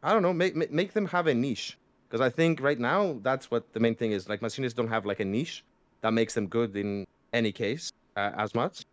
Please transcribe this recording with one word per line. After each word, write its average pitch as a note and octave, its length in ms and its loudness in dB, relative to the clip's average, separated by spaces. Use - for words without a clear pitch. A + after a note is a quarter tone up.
I D3+ 120 2
don't A3 100 4
know, F3+ 100 4
make, F3 220 2
make, D#3 160 -2
make F3 220 0
them G#3+ 140 0
have F3 200 0
a C#3+ 80 4
niche. A#2+ 420 -2
'Cause A#2 120 0
I C3 80 4
think D#3+ 320 2
right C#3+ 180 2
now, D3 440 0
that's C3 260 -2
what - 240 -4
the A2+ 60 -4
main A#2 160 4
thing A2+ 160 -2
is. G2 180 -4
Like, G#2 140 -4
machinists A#2 340 -4
don't A#2+ 100 0
have, A2+ 160 -2
like, G2+ 160 -2
a G#2+ 60 0
niche G#2+ 380 -4
that A2+ 120 2
makes A2+ 220 2
them A2 120 -2
good A2+ 300 0
in G2+ 300 -4
any A2+ 180 2
case, A#2 400 -4
uh, G2+ 220 0
as G#2+ 160 -2
much. - 400 -2